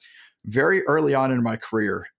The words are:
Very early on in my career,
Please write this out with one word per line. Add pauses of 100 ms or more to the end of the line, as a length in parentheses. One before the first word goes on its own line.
(460)
Very
early
on
in
my
career, (120)